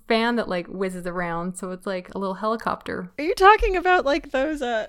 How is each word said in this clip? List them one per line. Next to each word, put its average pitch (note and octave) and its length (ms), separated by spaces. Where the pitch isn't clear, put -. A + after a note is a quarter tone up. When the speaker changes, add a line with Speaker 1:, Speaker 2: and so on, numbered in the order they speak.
Speaker 1:
fan A#3 280
that, A3 120
like, F3+ 200
whizzes F3+ 400
around. F3 480
So F#3+ 160
it's F#3 160
like F#3 260
a F#3+ 60
little F#3+ 160
helicopter. G#3 800
Speaker 2:
Are C#4 60
you F4 100
talking G#4 420
about, F4+ 300
like, C#4+ 240
those, C#4 320
uh, A#3+ 280